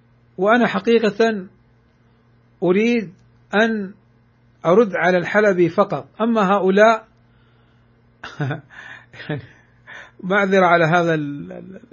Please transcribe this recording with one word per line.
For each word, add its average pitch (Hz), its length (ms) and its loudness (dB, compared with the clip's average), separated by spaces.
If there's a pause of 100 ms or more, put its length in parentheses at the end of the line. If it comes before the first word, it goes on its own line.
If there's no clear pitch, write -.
(380)
وأنا 220 300 2
حقيقة 220 800 0 (1160)
أريد 202 500 0 (420)
أن 214 380 -2 (720)
أرد 185 300 4
على 175 220 0
الحلبي 180 520 0
فقط، 170 380 -2 (140)
أما 220 300 0
هؤلاء"، 202 560 2 (1160)
<laughs> 151 400 -8 (1600)
معذرة 190 420 2
على 170 200 4
هذا 170 280 2
ال-، 151 380 -8
ال-، - 300 -18 (120)